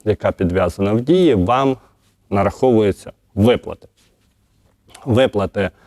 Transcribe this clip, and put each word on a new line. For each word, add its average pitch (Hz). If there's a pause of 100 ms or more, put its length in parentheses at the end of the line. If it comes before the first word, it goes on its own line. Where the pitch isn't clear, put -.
яка 107
підв'язана 95
в 117
Дії, 160
вам 127 (520)
нараховуються 101 (240)
виплати. - (1160)
Виплати 104 (180)